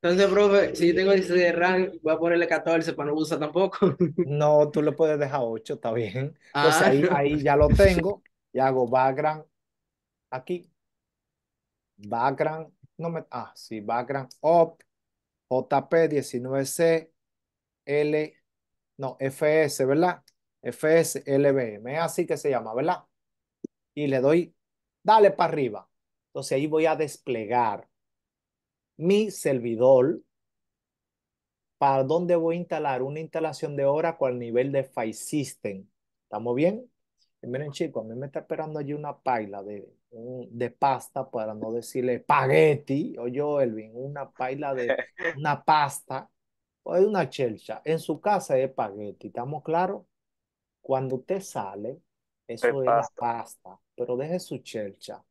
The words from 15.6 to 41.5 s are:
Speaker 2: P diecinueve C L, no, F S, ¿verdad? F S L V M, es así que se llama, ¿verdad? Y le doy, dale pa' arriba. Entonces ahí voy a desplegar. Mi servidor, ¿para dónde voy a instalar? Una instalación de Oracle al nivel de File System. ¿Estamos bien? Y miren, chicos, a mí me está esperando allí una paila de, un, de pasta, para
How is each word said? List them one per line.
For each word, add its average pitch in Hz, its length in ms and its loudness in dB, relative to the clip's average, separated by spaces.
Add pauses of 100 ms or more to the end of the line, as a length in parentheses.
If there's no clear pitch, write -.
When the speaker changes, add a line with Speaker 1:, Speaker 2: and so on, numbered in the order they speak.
Speaker 2:
P 165 180 4
diecinueve 135 580 -4
C 165 460 0 (720)
L, 151 480 0 (640)
no, 131 220 -10
F 151 440 2
S, 143 220 0
¿verdad? 165 380 2 (380)
F 156 380 2
S - 260 -2
L 139 260 2
V 123 240 -2
M, 113 180 -12
es 156 60 -4
así 165 280 -4
que 156 100 -2
se 147 120 -4
llama, 113 260 -4
¿verdad? 160 300 -2 (920)
Y 147 120 -4
le 135 120 2
doy, 156 340 2 (480)
dale 208 300 8
pa' 175 140 0
arriba. 131 440 -4 (380)
Entonces - 260 -8
ahí 139 140 0
voy 156 180 2
a 156 100 2
desplegar. 117 920 -2 (1120)
Mi 202 340 2
servidor, 127 880 4 (1600)
¿para 135 260 2
dónde 170 320 0
voy 165 200 0
a 175 40 -6
instalar? 151 440 -4
Una 143 160 -8
instalación 160 560 -6
de 139 100 0
Oracle 156 420 0
al 123 120 -4
nivel 123 320 0
de 135 120 0
File 113 300 -6
System. 107 760 -8 (360)
¿Estamos 117 320 -6
bien? 202 340 -2 (520)
Y - 60 -14
miren, 139 240 -8
chicos, 139 340 -6
a - 20 -16
mí 113 80 -12
me 135 120 -10
está 151 120 -10
esperando 156 400 -8
allí 143 140 -8
una 147 240 -10
paila 107 460 -4
de, 101 240 -14 (240)
un, 120 360 -14 (100)
de 120 140 -4
pasta, 135 580 -4
para 110 240 -6